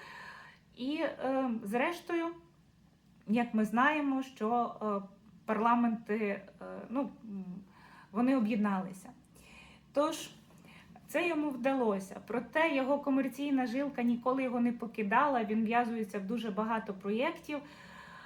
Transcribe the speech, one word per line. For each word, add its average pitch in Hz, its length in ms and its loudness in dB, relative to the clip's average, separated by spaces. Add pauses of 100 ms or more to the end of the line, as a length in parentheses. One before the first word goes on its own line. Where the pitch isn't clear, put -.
(760)
І, 269 200 -4
е, 269 540 0 (140)
зрештою, 330 640 0 (1000)
як 233 260 2
ми 220 120 4
знаємо, 269 580 2
що, 233 580 -2
е, 202 260 -2 (380)
парламенти, 226 720 2
е, 208 240 0 (480)
ну, 247 200 -2 (140)
м, 196 220 -8 (640)
вони 254 260 4
об'єдналися. 208 720 0 (840)
Тож, 311 360 0 (800)
це 339 200 2
йому 302 220 0
вдалося. 240 800 0
Проте 294 480 2
його 269 240 2
комерційна 269 680 0
жилка 269 380 -2
ніколи 247 400 2
його 247 160 0
не 240 120 4
покидала, 240 720 2
він 214 220 2
в'язується 226 540 0
в 190 40 -6
дуже 220 280 -4
багато 214 420 -2
проєктів, 269 680 -2 (680)